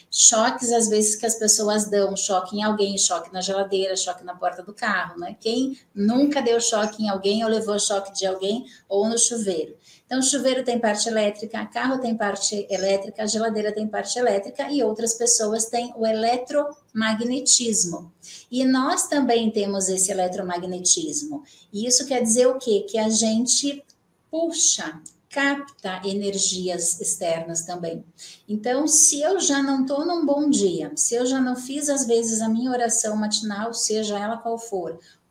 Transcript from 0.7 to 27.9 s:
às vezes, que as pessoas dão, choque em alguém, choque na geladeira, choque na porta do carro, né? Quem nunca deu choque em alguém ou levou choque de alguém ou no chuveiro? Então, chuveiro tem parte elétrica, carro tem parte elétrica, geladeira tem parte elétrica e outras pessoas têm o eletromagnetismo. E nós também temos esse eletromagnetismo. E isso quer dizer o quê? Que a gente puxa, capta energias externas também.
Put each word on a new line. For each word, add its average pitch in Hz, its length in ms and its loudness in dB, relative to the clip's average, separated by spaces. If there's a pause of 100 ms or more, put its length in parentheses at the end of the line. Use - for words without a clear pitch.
às 226 160 4
vezes, 214 260 4
que - 100 -6
as 220 120 0
pessoas 208 520 2
dão, 196 280 2
choque 190 400 -2
em 208 80 -2
alguém, 202 340 0
choque 175 340 0
na 185 80 -4
geladeira, 190 560 -2
choque 180 280 -6
na 180 100 -14
porta 180 260 -4
do 208 140 -16
carro, 180 460 -4
né? 175 200 -10
Quem 262 380 0 (160)
nunca 254 480 4
deu 233 180 4
choque 214 400 0
em 214 80 0
alguém 202 360 0
ou 220 60 2
levou 208 280 0
choque 196 340 -2
de 190 140 -2
alguém 190 400 -2 (220)
ou 202 200 2
no 233 80 0
chuveiro? 196 600 0 (280)
Então, 254 160 -2
chuveiro 254 440 0
tem 240 160 0
parte 214 280 0
elétrica, 214 580 -2
carro 262 320 -2
tem 233 180 -2
parte 202 520 -2
elétrica, 196 600 -2
geladeira 214 440 0
tem 214 140 -4
parte 202 320 -4
elétrica 247 500 0
e 285 140 2
outras 220 320 0
pessoas 220 520 0
têm 240 300 -4
o 226 80 -2
eletromagnetismo. 226 2000 0 (380)
E 254 140 0
nós 262 420 2
também 233 420 2
temos 196 400 0
esse 185 220 0
eletromagnetismo. 180 1300 -2 (280)
E 214 140 -4
isso 254 180 2
quer 247 160 0
dizer 233 280 4
o 262 100 0
quê? 208 280 0
Que 226 120 -4
a 220 100 2
gente 226 760 0 (460)
puxa, 311 720 -2 (300)
capta 277 760 -4
energias 190 960 -2
externas 165 640 -4
também. 170 400 -8 (420)